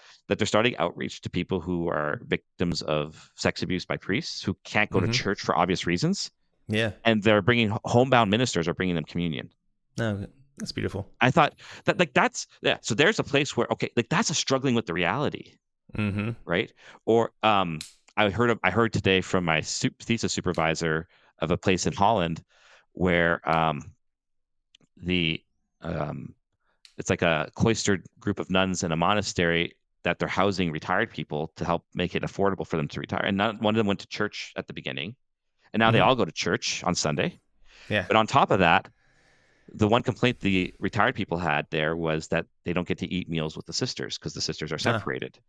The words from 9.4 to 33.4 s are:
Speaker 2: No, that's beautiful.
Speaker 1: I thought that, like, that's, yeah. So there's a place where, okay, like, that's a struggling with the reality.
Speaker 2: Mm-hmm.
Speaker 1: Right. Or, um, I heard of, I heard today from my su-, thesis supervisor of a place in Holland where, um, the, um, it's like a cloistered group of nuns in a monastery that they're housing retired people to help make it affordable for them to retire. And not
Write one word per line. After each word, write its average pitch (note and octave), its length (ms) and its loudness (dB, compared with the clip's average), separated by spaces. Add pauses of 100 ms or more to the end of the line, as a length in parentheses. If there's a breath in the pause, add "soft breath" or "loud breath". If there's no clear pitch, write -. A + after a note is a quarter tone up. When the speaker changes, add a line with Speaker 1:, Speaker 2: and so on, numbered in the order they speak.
Speaker 2:
No, G#2 280 -4 (300)
that's - 160 -12
beautiful. G2 380 -6 (100)
Speaker 1:
I B2 100 6
thought D3 240 4 (300 loud breath)
that, - 140 0
like, F3 160 0
that's, G#3+ 320 0 (160 soft breath)
yeah. A#2 180 0
So - 140 -4
there's D#3+ 240 4
a C#3 60 0
place - 340 0
where, A#2+ 140 2
okay, - 240 -2
like, A#2+ 120 2
that's F#3+ 220 0
a D3+ 40 -2
struggling C3 400 0
with A#2 120 0
the E2+ 80 -4
reality. F2+ 600 -2 (420)
Speaker 2:
Mm-hmm. G#2 340 -2 (160)
Speaker 1:
Right. E2+ 260 -2 (320 loud breath)
Or, A2+ 280 4 (100)
um, F#2+ 380 2 (360)
I G#2 120 6
heard A#2 220 2
of, A2 120 0
I F#2 80 4
heard A2 220 2
today F#2+ 300 2
from F#2 220 0
my D#2+ 180 2
su-, - 280 -4 (100)
thesis A2 320 -2
supervisor D#2+ 760 -2 (300 soft breath)
of E2 120 -2
a - 60 2
place - 300 0
in D#2+ 80 0
Holland F#2 480 2 (500 soft breath)
where, E2+ 560 2
um, D#2+ 440 0 (1120)
the, E2+ 400 0 (380)
um, D2+ 540 -8 (640)
it's - 100 -6
like F#2+ 140 0
a D#2+ 320 2
cloistered G#2 500 2 (140)
group - 200 -4
of - 120 -6
nuns F#2 320 2
in E2+ 100 -2
a D#2+ 40 0
monastery F2 760 0 (300)
that F2 160 -2
they're D#2+ 100 -2
housing F#2 420 0
retired F#2 400 -2
people D2+ 460 -6
to D#2+ 80 -8
help E2+ 300 -2
make F2 200 -2
it - 80 -4
affordable F2+ 440 -2
for F2 100 -4
them D2 120 -2
to C#2+ 120 -10
retire. - 240 -4
And G2 140 0
not G#2 240 -2